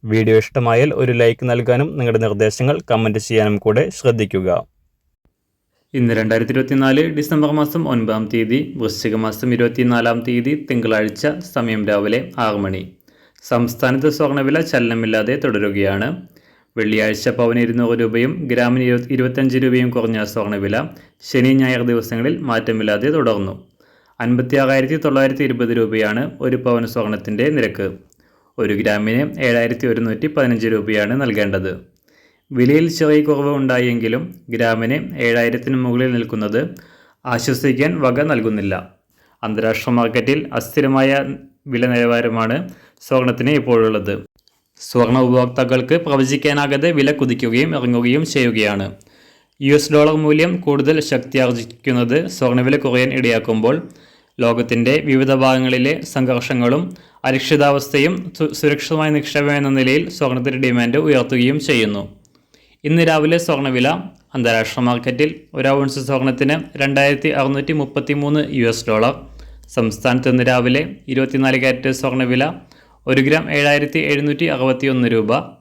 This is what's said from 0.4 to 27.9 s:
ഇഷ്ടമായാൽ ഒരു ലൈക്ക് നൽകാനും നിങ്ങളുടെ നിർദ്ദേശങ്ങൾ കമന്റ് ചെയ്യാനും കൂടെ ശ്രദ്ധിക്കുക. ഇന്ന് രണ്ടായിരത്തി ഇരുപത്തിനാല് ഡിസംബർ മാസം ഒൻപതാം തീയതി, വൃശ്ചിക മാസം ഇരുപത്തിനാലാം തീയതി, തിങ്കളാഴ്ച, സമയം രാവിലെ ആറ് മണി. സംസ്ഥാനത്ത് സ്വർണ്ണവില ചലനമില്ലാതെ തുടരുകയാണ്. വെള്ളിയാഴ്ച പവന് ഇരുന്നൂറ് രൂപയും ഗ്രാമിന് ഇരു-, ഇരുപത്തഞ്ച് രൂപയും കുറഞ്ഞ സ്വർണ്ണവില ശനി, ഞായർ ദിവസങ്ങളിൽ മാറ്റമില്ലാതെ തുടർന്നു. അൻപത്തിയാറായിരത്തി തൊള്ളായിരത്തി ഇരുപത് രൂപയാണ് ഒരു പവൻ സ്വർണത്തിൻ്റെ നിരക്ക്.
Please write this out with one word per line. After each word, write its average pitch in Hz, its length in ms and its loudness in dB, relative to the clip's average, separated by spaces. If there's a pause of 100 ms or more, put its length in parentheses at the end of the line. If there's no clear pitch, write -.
ഇഷ്ടമായാൽ 120 480 2 (120)
ഒരു 123 180 2
ലൈക്ക് 117 300 4
നൽകാനും 123 380 2 (100)
നിങ്ങളുടെ 117 260 2
നിർദ്ദേശങ്ങൾ 110 520 0 (140)
കമന്റ് 110 380 0
ചെയ്യാനും 107 360 2
കൂടെ 110 200 2 (140)
ശ്രദ്ധിക്കുക. 104 520 0 (1500)
ഇന്ന് 117 200 2
രണ്ടായിരത്തി 113 360 0
ഇരുപത്തിനാല് 135 480 2 (140)
ഡിസംബർ 147 420 0
മാസം 151 220 -2 (120)
ഒൻപതാം 110 380 -2
തീയതി, 117 280 0 (220)
വൃശ്ചിക 110 420 -4
മാസം 110 320 -4
ഇരുപത്തിനാലാം 120 720 2
തീയതി, 123 260 -2 (160)
തിങ്കളാഴ്ച, 110 560 -2 (300)
സമയം 113 340 -2
രാവിലെ 104 320 0 (240)
ആറ് 104 200 -2
മണി. 95 180 -6 (680)
സംസ്ഥാനത്ത് 127 680 0
സ്വർണ്ണവില 143 400 0 (140)
ചലനമില്ലാതെ 113 720 0
തുടരുകയാണ്. 101 680 0 (680)
വെള്ളിയാഴ്ച 107 480 0 (140)
പവന് 120 240 2
ഇരുന്നൂറ് 117 400 0
രൂപയും 117 280 0 (200)
ഗ്രാമിന് 123 380 2
ഇരു-, 120 260 -2
ഇരുപത്തഞ്ച് 127 480 0
രൂപയും 127 300 2
കുറഞ്ഞ 113 240 -2 (140)
സ്വർണ്ണവില 104 540 -2 (420)
ശനി, 127 320 4
ഞായർ 127 220 0 (100)
ദിവസങ്ങളിൽ 117 420 -2 (140)
മാറ്റമില്ലാതെ 110 680 0
തുടർന്നു. 104 380 0 (680)
അൻപത്തിയാറായിരത്തി 131 800 2
തൊള്ളായിരത്തി 135 420 2
ഇരുപത് 120 320 0
രൂപയാണ് 110 440 0 (240)
ഒരു 123 200 0
പവൻ 117 180 2 (100)
സ്വർണത്തിൻ്റെ 107 520 -2 (100)
നിരക്ക്. 101 300 -2 (760)